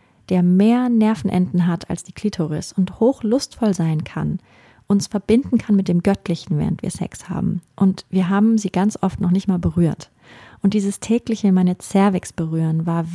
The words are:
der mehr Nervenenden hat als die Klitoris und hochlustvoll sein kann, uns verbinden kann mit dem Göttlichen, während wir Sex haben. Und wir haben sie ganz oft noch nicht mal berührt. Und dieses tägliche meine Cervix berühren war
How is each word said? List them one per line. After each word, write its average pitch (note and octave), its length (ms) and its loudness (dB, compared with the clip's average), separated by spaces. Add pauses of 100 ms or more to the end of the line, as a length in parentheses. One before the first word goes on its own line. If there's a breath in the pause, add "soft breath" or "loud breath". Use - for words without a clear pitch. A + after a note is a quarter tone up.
(280 soft breath)
der F3+ 140 2
mehr G#3+ 460 4
Nervenenden G#3+ 760 0
hat F3 240 -4
als F3 140 -6
die - 80 -20
Klitoris D#3+ 600 -4
und - 280 -2
hochlustvoll A3+ 760 0
sein D#3+ 300 -2
kann, D#3 340 -6 (480 soft breath)
uns G3+ 220 0
verbinden A3+ 500 0
kann G#3+ 160 0
mit G3 140 2
dem F3 140 2
Göttlichen, F3+ 560 -2
während D3+ 240 -2
wir - 80 -6
Sex - 380 -10
haben. F3 340 -4 (120)
Und F#3+ 360 0
wir F#3 180 0
haben G#3+ 300 2
sie G#3 120 -4
ganz G3+ 300 0
oft - 200 -2
noch F3 120 2
nicht F#3+ 160 0
mal F#3 100 0
berührt. E3+ 520 -2 (520 loud breath)
Und G3 120 2
dieses G3+ 260 -2
tägliche A3 520 0
meine F3+ 280 2
Cervix G3 520 0
berühren D#3+ 540 -2
war E3 180 -2 (100)